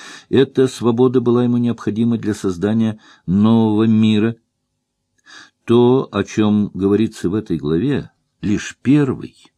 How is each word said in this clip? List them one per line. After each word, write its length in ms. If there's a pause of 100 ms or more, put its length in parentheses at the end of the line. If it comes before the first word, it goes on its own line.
(280)
Эта 400
свобода 520
была 240
ему 140
необходима 600
для 160
создания 640 (280)
нового 580
мира. 520 (1300)
То, 460
о 140
чем 480
говорится 560
в 60
этой 240
главе, 520 (300)
лишь 400
первый, 560 (220)